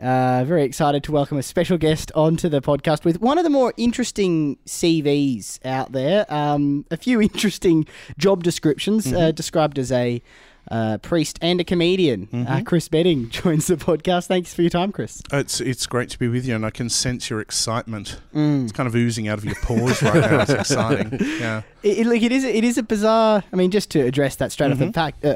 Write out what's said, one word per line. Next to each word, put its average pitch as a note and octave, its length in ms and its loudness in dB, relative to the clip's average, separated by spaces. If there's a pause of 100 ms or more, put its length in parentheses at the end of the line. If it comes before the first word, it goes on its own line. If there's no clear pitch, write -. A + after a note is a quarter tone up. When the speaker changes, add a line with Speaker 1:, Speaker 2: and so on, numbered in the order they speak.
Speaker 1:
uh, B2+ 420 2
very D#3+ 200 2
excited C#3+ 400 0
to D3+ 60 -6
welcome C#3+ 280 0
a B2 40 -6
special F3 360 0
guest D#3 340 0
onto D#3+ 340 2
the C#3+ 140 0
podcast D3+ 440 0
with E3+ 160 2
one C#4 180 4
of F4+ 40 2
the E4 60 2
more C4 260 2
interesting F#3+ 920 0
C E3 360 0
Vs C#3 640 0
out C3 280 -4
there. D#3 380 0
Um, D3 600 0
a D#3+ 60 -4
few B3 240 0
<laughs> - 20 4
interesting F3 640 2 (320)
job F#3 240 2
descriptions, F3 640 0
uh, B2+ 100 -2
Speaker 2:
Mm-hmm. D#3+ 180 2
Speaker 1:
described D3+ 440 -2
as B2+ 120 -4
a, B2 300 0 (500)
uh, A2 280 0
priest - 420 -2
and F3 180 0
a E3+ 40 -2
comedian. E3+ 680 0
Uh, A#2+ 60 -8
Speaker 2:
Mm-hmm. B2 280 -2
Speaker 1:
Chris E3 240 0
Bedding D3+ 400 2
<laughs> - 20 -12
joins D3+ 340 0
the F3+ 100 2
podcast. F3 520 -2
Thanks F#3 260 -2
for - 80 -2
your E3+ 80 4
time, F#3 220 -2
Chris. - 280 -10 (120)
Speaker 2:
It's, - 300 -2
it's B2 260 -4
great B2 240 -2
to - 80 -12
be B2 80 0
with B2 180 -2
you, B2 100 -2
and A2 80 -2
I A2 60 -2
can A#2+ 200 -6
sense - 380 -4
your G#2+ 140 -4
excitement. - 800 -6 (160)
Speaker 1:
Mm. D3 300 2
Speaker 2:
It's G#2+ 60 -6
kind B2+ 140 -4
of A2+ 80 -4
oozing A#2 340 0
out G#2+ 120 -2
of G#2+ 60 -10
your G#2 100 -4
pores A#2+ 480 0
right - 180 4
now. C#3 200 2
It's B2 100 2
exciting. A#2 720 0
Speaker 1:
<laughs> D#4 160 -2
Speaker 2:
Yeah. A2 220 -4 (200)
Speaker 1:
It, G3+ 180 2
it, A3+ 80 4
like, A#3 140 4
it A#3 120 4
is, C4 100 2
it A3 220 0
is A#3+ 120 2
a B3 60 -2
bizarre, A3 580 2 (100)
I - 40 -8
mean, F3+ 160 4
just G3+ 200 0
to D#3 100 4
address C3 340 0
that B2 160 -4
straight C#3+ 200 0
off C3+ 60 0
the D3 80 2
Speaker 2:
Mm-hmm. G3+ 60 -4
Speaker 1:
fact, D#3 340 -4
uh, D3+ 100 4